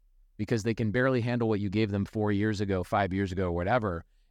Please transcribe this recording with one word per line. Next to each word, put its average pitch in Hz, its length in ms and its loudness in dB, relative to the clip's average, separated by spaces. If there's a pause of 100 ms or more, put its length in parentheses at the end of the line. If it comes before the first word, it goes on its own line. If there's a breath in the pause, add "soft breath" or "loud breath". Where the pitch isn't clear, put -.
(380)
because 107 260 -2
they 113 100 0
can 107 180 -2
barely 127 300 2
handle 120 280 0
what 104 100 2
you 101 100 -2
gave 104 220 2
them 101 140 0
four 104 260 -2
years 104 300 2
ago, 95 220 0
five 98 280 0
years 95 200 0
ago, 92 200 -2
whatever. 90 540 0 (260)